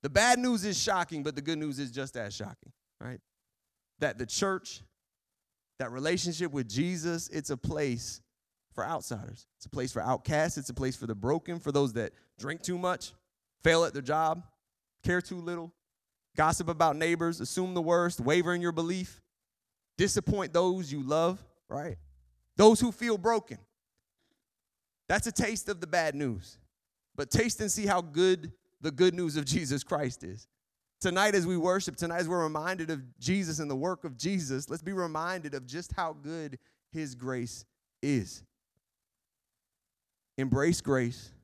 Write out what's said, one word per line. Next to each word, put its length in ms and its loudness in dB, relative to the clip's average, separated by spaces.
The 80 -2
bad 280 6
news 260 2
is 160 -2
shocking, 420 0
but 120 -2
the 80 -6
good 160 -2
news 200 -4
is 120 -4
just 260 -8
as 180 -6
shocking, 380 -12
right? 200 -12
That 180 -2
the 100 -8
church, 560 -4
that 100 -6
relationship 640 -2
with 160 -2
Jesus, 600 -2
it's 220 -6
a 60 -2
place 640 -4
for 120 -6
outsiders. 680 -8
It's 100 -20
a 40 -18
place 220 -6
for 80 -4
outcasts. 560 0
It's 140 -8
a 40 -8
place 200 -2
for 120 -10
the 100 -4
broken, 420 -2
for 140 -6
those 220 2
that 180 -4
drink 240 -8
too 160 -4
much, 340 -2
fail 200 8
at 80 -2
their 100 -6
job, 420 0
care 180 2
too 200 -10
little, 320 -8
gossip 320 2
about 260 4
neighbors, 460 2
assume 340 -2
the 80 0
worst, 380 4
waver 340 4
in 60 0
your 100 0
belief, 500 -4
disappoint 560 0
those 400 2
you 100 -4
love, 420 2
right? 280 -8
Those 220 10
who 140 0
feel 260 -2
broken. 400 0
That's 180 2
a 60 -4
taste 360 -2
of 120 -6
the 60 -8
bad 280 2
news. 440 -4
But 140 -6
taste 300 2
and 120 -2
see 140 -2
how 160 4
good 500 2
the 100 -2
good 240 6
news 220 -2
of 80 -2
Jesus 380 0
Christ 400 -4
is. 240 -14
Tonight 340 2
as 120 4
we 100 2
worship, 400 0
tonight 220 -2
as 100 0
we're 140 2
reminded 480 -2
of 120 -4
Jesus 400 0
and 120 -4
the 60 -2
work 280 -4
of 120 -10
Jesus, 520 -4
let's 140 -8
be 100 -6
reminded 600 -4
of 120 -8
just 260 -10
how 200 -2
good 460 -10
his 220 -6
grace 500 -6
is. 420 0
Embrace 440 2
grace. 500 -2